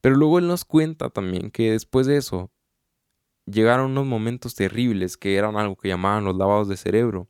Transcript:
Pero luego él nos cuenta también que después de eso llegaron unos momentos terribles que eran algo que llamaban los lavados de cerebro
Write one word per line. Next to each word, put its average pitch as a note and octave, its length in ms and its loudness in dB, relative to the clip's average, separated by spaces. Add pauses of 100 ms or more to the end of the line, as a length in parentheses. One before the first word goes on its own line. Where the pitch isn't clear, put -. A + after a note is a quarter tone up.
Pero C3 140 4
luego D3+ 240 4
él F3 80 0
nos F3 180 -2
cuenta D#3 460 0
también F#2 400 -6
que A2+ 220 0
después B2+ 340 0
de C#3+ 120 2
eso G2 340 -8 (920)
llegaron A#2+ 460 2
unos C#3 140 -2
momentos A#2+ 480 -4
terribles G2 600 -2
que G2 200 -2
eran G#2 200 -2
algo G#2 200 -2
que - 120 -6
llamaban G2 360 0
los F#2+ 120 0
lavados G2+ 320 2
de G2 80 -4
cerebro G2+ 540 -2